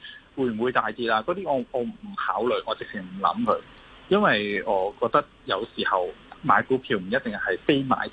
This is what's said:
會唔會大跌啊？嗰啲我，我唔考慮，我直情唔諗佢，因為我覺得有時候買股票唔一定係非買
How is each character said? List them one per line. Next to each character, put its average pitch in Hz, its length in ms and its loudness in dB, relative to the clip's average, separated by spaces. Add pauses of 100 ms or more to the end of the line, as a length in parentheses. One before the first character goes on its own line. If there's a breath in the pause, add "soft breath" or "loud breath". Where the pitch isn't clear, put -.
(340 loud breath)
會 135 120 -2
唔 113 100 -2
會 120 160 0
大 113 200 2
跌 113 180 -2
啊？ 110 120 2
嗰 175 120 -2
啲 196 100 -6
我， 139 180 0 (100)
我 127 100 -2
唔 113 120 -6 (220)
考 95 280 -2
慮， 110 220 2
我 110 80 -4
直 - 160 -8
情 104 120 -10
唔 92 180 -12
諗 95 240 2
佢， 104 140 2 (500)
因 196 140 4
為 104 420 2
我 98 340 0
覺 117 100 2
得 147 160 2 (200)
有 101 180 -2 (140)
時 110 100 -2
候 90 220 2 (320)
買 110 220 6
股 131 160 0
票 127 180 -2
唔 92 100 -4
一 95 40 -8
定 131 100 0
係 101 460 -4
非 139 160 4
買 120 300 0